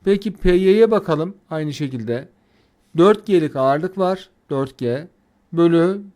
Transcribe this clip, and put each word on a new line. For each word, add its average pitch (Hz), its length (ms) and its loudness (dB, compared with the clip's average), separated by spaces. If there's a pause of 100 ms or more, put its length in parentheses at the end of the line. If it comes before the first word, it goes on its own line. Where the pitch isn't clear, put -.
Peki 202 280 -2
P 180 200 0
Y'ye 190 380 4
bakalım. 185 440 -2 (160)
Aynı 156 220 -6
şekilde 127 560 -6 (680)
dört 202 300 2
G'lik 160 300 0
ağırlık 147 420 -2
var. 185 300 -4 (220)
Dört 135 280 -6
G 131 300 -4 (440)
bölü 170 480 2 (160)